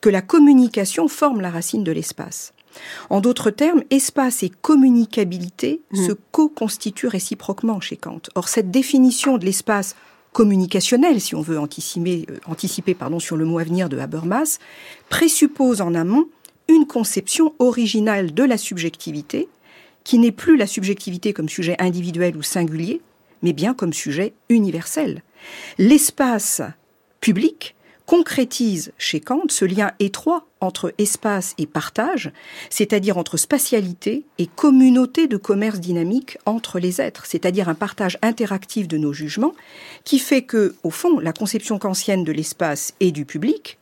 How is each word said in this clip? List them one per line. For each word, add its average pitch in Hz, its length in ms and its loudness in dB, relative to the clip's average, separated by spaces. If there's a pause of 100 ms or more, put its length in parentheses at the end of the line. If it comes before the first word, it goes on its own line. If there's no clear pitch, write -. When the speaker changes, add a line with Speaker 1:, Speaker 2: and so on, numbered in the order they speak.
Speaker 1:
que 214 80 6
la 190 100 2
communication 262 880 4
forme 277 320 0
la 185 100 -6
racine 175 340 -4
de 165 80 -2
l'espace. - 600 -10 (560)
En 196 140 0
d'autres 240 260 2
termes, 294 400 2
espace 262 540 0
et 185 80 -2
communicabilité 240 1300 2 (120)
Speaker 2:
Mmh. 190 160 0
Speaker 1:
se 208 40 0 (200)
co-constituent 247 760 -2
réciproquement 202 720 -4
chez - 160 -10
Kant. - 240 -12 (140)
Or, 175 140 -4
cette 196 220 -2
définition 254 680 4
de 175 80 -2
l'espace 196 500 -2 (380)
communicationnel, 208 880 4
si - 120 -6
on 156 60 -4
veut 156 180 -4
anticiper, 165 720 -4
euh, - 140 -12
anticiper, 175 500 -6
pardon, 156 240 -6
sur 160 200 -6
le 160 80 0
mot 165 120 -2
à 165 60 -2
venir 175 240 -2
de 135 100 -6
Habermas, 165 600 -4 (500)
présuppose 285 720 2
en 170 140 0
amont 196 340 2 (400)
une 320 180 8
conception 254 720 0
originale 214 760 2
de 208 80 2
la 247 160 4
subjectivité, 165 920 -6 (560)
qui 247 140 4
n'est 233 140 6
plus - 240 4
la 214 120 2
subjectivité 196 640 -4
comme 160 160 -4
sujet 175 320 -2
individuel 175 560 -2
ou 151 60 -10
singulier, 170 580 -4 (420)
mais 175 100 2
bien 165 220 -2
comme 175 180 -4
sujet 165 420 -4 (140)
universel. 196 720 0 (560)
L'espace 247 840 2 (580)
public - 540 0 (320)
concrétise 254 920 0
chez - 200 -4
Kant 277 300 -4
ce - 160 0
lien 190 340 0
étroit 254 480 -2 (140)
entre 185 360 -6
espace 202 600 -2
et 151 80 -4
partage, 233 640 -4 (400)
c'est-à-dire 202 480 0
entre 170 180 -6
spatialité 214 880 -2 (140)
et 175 80 0
communauté 262 800 4
de 240 100 -2
commerce 202 440 -2
dynamique 175 680 -2
entre 220 320 -4
les 180 220 -2
êtres, - 260 -6
c'est-à-dire 180 420 -2
un 165 60 0
partage 190 480 -4
interactif 208 640 -4
de 160 120 -4
nos 147 140 0
jugements, 151 420 -4 (500)
qui 269 160 2
fait 262 220 2
que, 214 420 0
au 165 60 -2
fond, 339 280 0
la 165 140 -4
conception 208 480 -4
kantienne 190 420 -2
de 156 100 -2
l'espace 151 680 -4
et 180 100 4
du 147 140 -6
public 208 580 -4